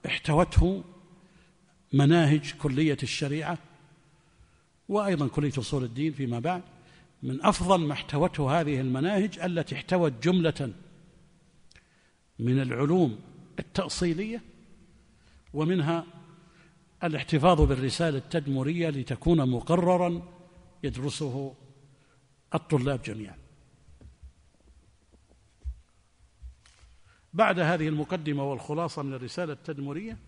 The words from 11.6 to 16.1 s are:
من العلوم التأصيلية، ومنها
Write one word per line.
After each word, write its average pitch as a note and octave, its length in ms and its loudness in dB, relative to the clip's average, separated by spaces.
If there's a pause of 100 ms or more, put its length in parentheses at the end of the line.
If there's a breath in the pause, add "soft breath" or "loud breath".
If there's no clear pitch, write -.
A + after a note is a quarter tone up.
من B2+ 240 2
العلوم C3 560 2 (400)
التأصيلية، F#3 840 -4 (1120 soft breath)
ومنها E3 520 0 (1000 soft breath)